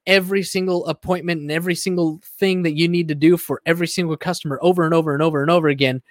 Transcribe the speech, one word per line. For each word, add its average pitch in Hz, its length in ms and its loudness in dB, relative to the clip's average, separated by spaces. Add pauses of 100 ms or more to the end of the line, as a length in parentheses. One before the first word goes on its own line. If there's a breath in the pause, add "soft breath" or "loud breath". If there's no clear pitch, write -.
every 196 360 2
single 185 440 -2
appointment 170 540 -4
and 147 120 -8
every 170 240 -2
single 170 480 -2
thing 185 400 -2
that 156 120 -2
you 170 120 2
need 175 180 0
to 156 80 -4
do 160 220 4
for - 300 -6
every 170 200 0
single 160 300 -4
customer 160 460 -4
over 175 220 4
and 160 80 2
over 160 220 2
and 147 80 0
over 151 200 0
and 151 80 2
over 170 180 4
again, 135 420 0